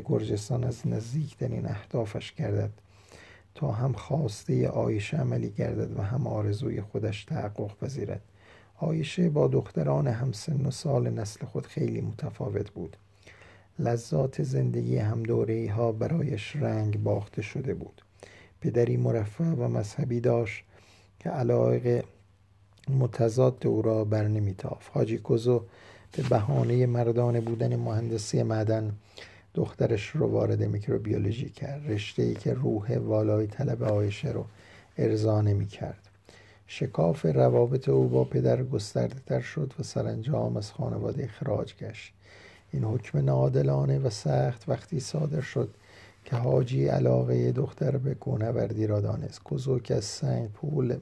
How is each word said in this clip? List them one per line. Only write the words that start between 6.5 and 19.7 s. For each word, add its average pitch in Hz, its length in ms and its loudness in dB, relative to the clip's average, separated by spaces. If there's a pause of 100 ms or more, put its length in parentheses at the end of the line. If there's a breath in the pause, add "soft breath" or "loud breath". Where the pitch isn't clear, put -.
خودش 107 440 -4
تحقق 107 520 -6
پذیرد. 107 440 -6 (580 loud breath)
عایشه 160 500 0
با 147 180 4
دختران 143 600 0
همسن 131 580 -2
و 131 60 0
سال 127 380 0
نسل 113 360 -6
خود - 200 -6
خیلی 113 360 -4
متفاوت 104 680 -6
بود. 82 280 -12 (800 loud breath)
لذات 135 640 0
زندگی 123 540 0
همدوره‌ای‌ها 113 920 0
برایش 117 640 -2
رنگ 110 480 0
باخته 104 380 -2
شده 123 320 -4
بود. - 280 -12 (600 loud breath)
پدری 120 360 2
مرفه 117 460 0
و 143 240 0
مذهبی 120 520 -2